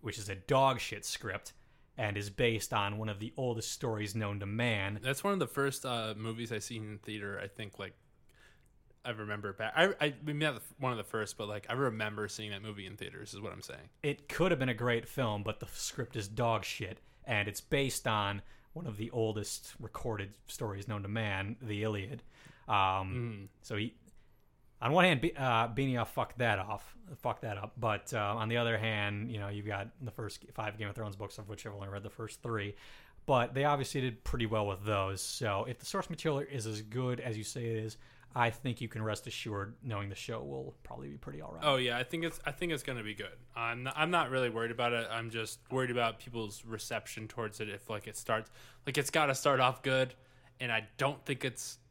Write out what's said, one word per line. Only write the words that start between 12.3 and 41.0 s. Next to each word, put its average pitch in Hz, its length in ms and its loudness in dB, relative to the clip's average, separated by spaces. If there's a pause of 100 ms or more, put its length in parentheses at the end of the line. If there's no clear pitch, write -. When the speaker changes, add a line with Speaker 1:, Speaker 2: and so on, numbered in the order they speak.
Speaker 2:
that 98 100 -8
movie 101 240 -8
in 98 100 -12
theaters, - 380 -10
is 98 60 -10
what 104 120 -6
I'm 92 80 -12
saying. - 280 -14 (140)
Speaker 1:
It 143 260 -2
could 180 220 4
have 165 80 4
been 127 120 2
a 120 40 2
great 117 320 2
film, 107 360 0
but 107 180 -4
the - 140 -8
script - 420 -6
is 104 100 -4
dog 110 380 2
shit, - 360 -6 (260)
and 104 200 2
it's 104 140 -4
based - 460 2
on 101 340 4 (320)
one 170 140 -6
of 110 100 -6
the 110 140 -4
oldest 110 680 0
recorded 104 540 -4 (140)
stories 101 420 -4
known 104 140 -2
to 98 60 -6
man, 101 520 0
the 104 220 -2
Iliad. 107 400 -2 (440)
Um, 107 80 2
Speaker 2:
Mm. 98 760 2 (120)
Speaker 1:
so - 160 -6
he, 107 180 -2 (840)
on 120 120 4
one 180 120 10
hand, 165 160 8
Be-, 165 160 2
uh, 120 320 4
Benioff 120 400 2
fucked - 300 -2
that 113 200 4
off, 101 380 -6 (220)
fucked - 240 -2
that 104 160 -4
up, 104 180 -8
but, 110 380 0
uh, 104 240 2
on 110 100 2
the 113 80 2
other 117 220 4
hand, 104 520 0
you 110 80 -4
know, 101 100 -4
you've 104 180 -6
got 101 220 -2 (120)
the 127 100 -6
first - 440 -8
five 107 240 -4
Game 107 100 -4
of 98 60 -6
Thrones 107 200 -4
books, 98 220 -8
of 104 140 -12
which 104 160 -10
I've 104 80 -8
only 98 140 -8
read 101 160 -6
the 110 40 -6
first - 340 -10
three, 104 320 -2 (520)
but 123 260 6
they 135 140 2
obviously 143 340 2
did 127 240 -2
pretty 117 220 2
well 107 200 4
with 95 160 -2
those. 98 380 2
So 107 480 0
if 123 100 -6
the - 60 -16
source - 240 -2
material 156 320 0
is 131 260 -4
as 107 140 -2
good 120 400 0
as 120 160 -2
you 107 80 -2
say 117 220 -4
it 113 180 2
is, 110 140 -6 (380)
I 120 140 6
think 117 300 -4
you 117 80 -6
can 110 140 -4
rest 107 260 -2
assured 104 540 -4
knowing 104 260 -2
the 98 80 -6
show - 260 -6
will 139 400 -8
probably 131 260 -10